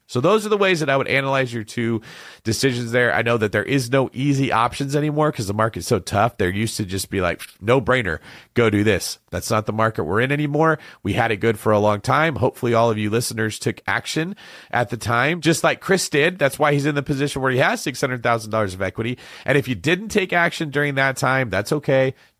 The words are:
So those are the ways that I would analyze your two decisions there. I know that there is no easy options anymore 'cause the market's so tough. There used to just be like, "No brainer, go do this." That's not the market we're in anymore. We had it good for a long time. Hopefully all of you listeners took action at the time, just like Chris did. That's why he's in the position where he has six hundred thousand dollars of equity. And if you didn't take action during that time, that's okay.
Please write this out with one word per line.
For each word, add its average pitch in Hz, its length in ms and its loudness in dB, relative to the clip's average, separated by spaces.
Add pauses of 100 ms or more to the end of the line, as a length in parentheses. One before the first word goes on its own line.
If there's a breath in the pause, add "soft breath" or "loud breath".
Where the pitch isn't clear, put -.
So 123 120 -2
those 202 240 2
are 214 60 -2
the 208 80 2
ways 190 220 2
that 147 100 -2
I 135 60 2
would 131 100 0
analyze 135 480 0
your 113 100 -4
two 117 360 -2 (420 loud breath)
decisions 120 480 0
there. 120 240 2
I 107 80 0
know 117 140 0
that 107 160 0
there 104 100 0
is 127 260 -2
no 131 240 2
easy 135 380 0
options 131 460 0
anymore 151 340 0
'cause 117 160 -6
the 101 80 -4
market's 107 320 -2
so 110 140 2
tough. 107 380 0
There 90 120 2
used 104 280 -4
to 113 60 -2
just 95 240 -6
be 98 120 -2
like, 87 220 -2 (180)
"No 120 200 4
brainer, 107 380 0 (360 loud breath)
go 117 140 4
do 104 140 4
this." 101 380 0 (100)
That's 87 200 -6
not 110 160 0
the 107 60 -4
market 110 320 0
we're 92 160 0
in 131 100 0
anymore. 147 480 2 (240 loud breath)
We 98 120 0
had 117 180 2
it 101 60 -2
good 113 200 2
for 110 140 2
a 104 80 4
long 104 200 2
time. 147 360 0
Hopefully 123 360 0
all 117 180 4
of 107 60 0
you 104 140 -2
listeners 113 480 -2
took - 280 -4
action 156 500 -4 (340 loud breath)
at 120 200 0
the 123 60 -6
time, 123 440 0
just 156 240 2
like 156 160 2
Chris 185 280 0
did. 165 300 2
That's 139 200 0
why 147 140 4
he's 143 140 2
in 151 80 0
the 139 80 -2
position 139 400 -2
where 131 80 2
he 123 80 2
has 185 240 2
six 127 180 -6
hundred 127 220 -2
thousand 113 300 0
dollars 107 220 0
of 92 60 -8
equity. 113 380 -4 (260 loud breath)
And 143 140 2
if 135 80 -2
you 127 80 -2
didn't 175 340 -2
take 190 240 -2
action 170 380 0
during 143 240 -2
that 135 220 0
time, 131 340 0
that's 95 220 -2
okay. 135 420 2 (260 soft breath)